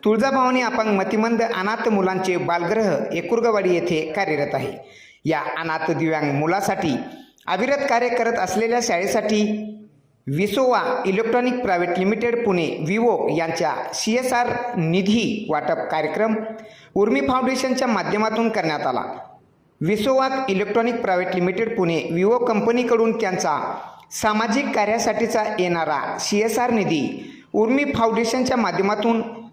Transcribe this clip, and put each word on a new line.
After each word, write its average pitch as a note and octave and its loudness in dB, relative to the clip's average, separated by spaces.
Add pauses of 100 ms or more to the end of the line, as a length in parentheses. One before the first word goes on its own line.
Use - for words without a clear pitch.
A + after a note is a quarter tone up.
तुळजाभवानी B3+ 4
अपंग A3 0
मतिमंद G#3+ 2
अनाथ A3 -2
मुलांचे F#3 0
बालगृह F3 0 (160)
एकुरगवाडी G#3 0
येथे E3 -2
कार्यरत D3+ -2
आहे. C3 -4 (520)
या D3+ 0 (180)
अनाथ D#3+ -2
दिव्यांग D#3 0
मुलासाठी E3 0 (500)
अविरत C4+ 0
कार्य B3 2
करत A#3+ 0
असलेल्या A3+ 0
शाळेसाठी G#3+ 0 (840)
विसोवा G3+ 2
इलेक्ट्रॉनिक A3+ 2
प्रायव्हेट F3+ 0
लिमिटेड A#3 0
पुणे F3+ 2 (200)
विवो G#3 2
यांच्या E3 0 (200)
सीएसआर B3 0 (300)
निधी F3+ 0
वाटप D#3 -2
कार्यक्रम D#3+ 0 (600)
उर्मी A3+ 4
फाउंडेशनच्या C4 0
माध्यमातून G#3+ 0
करण्यात D#3+ -2
आला. B2 -2 (760)
विसोवा A3 2 (200)
इलेक्ट्रॉनिक G#3 0
प्रायव्हेट F#3 0
लिमिटेड F#3 0
पुणे E3+ 0
विवो F#3+ 2
कंपनीकडून A3+ 2
त्यांचा F3 -2 (420)
सामाजिक A3 0
कार्यासाठीचा G#3+ 0 (140)
येणारा E3 0
सीएसआर A3 0
निधी E3 0 (200)
उर्मी A#3+ 2 (100)
फाउंडेशनच्या A#3 2
माध्यमातून G#3+ 0 (300)